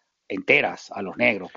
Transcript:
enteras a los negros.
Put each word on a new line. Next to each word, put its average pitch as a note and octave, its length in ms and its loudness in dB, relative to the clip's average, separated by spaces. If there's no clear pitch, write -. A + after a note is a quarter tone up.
enteras G#2 600 2
a G2+ 120 -10
los F2+ 140 -8
negros. G2 400 0